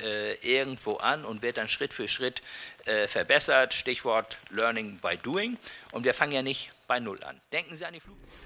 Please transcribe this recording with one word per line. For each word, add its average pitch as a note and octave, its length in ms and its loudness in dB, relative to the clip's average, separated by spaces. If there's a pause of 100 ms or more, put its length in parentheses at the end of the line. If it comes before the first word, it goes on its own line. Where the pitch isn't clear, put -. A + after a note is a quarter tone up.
äh, G#2+ 300 -2
irgendwo B2+ 640 0
an C#3 280 0
und A2 160 -6
wird A#2+ 160 -2
dann A2 140 -2
Schritt - 240 -2
für G#2+ 140 -4
Schritt, B2+ 340 0 (420)
äh, G#2+ 240 2
verbessert. C3+ 640 6
Stichwort - 680 0 (120)
Learning G#2+ 480 -2
by F2 180 -2
Doing. G3+ 400 -2 (360)
Und A#2+ 120 -6
wir B2 80 6
fangen D3 200 0
ja C3+ 100 2
nicht - 300 -4 (140)
bei B2 140 0
Null G#2 240 -6
an. - 160 -14 (120)
Denken D#3+ 220 -4
Sie E3 120 -10
an E3+ 80 -10
die D#3+ 60 -14
Flug- - 180 -20 (280)